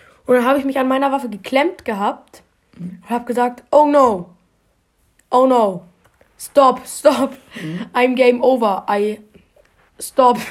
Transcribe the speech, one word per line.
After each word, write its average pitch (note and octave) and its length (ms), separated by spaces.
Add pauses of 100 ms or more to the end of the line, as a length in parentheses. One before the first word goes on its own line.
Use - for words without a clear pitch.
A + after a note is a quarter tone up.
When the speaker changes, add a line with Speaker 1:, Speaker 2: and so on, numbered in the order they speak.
(260)
Speaker 1:
Und B3 80
dann B3 100
hab C#4 140
ich C4+ 80
mich C4+ 120
an C4 80
meiner C4+ 240
Waffe B3 200
geklemmt C#4 560
gehabt G#3 560 (360)
Speaker 2:
Mhm. F3 240
Speaker 1:
und - 60
hab A#3+ 180
gesagt, B3 440
„Oh D4 160
no, B3 420 (1000)
oh B3+ 160
no, G#3+ 380 (540)
stop, C4 480
stop, C4+ 440 (320)
Speaker 2:
Mhm. E3+ 320
Speaker 1:
I'm B3+ 200
game B3 280
over, A#3 480
I G#3 300 (800)
stop.“ - 380 (140)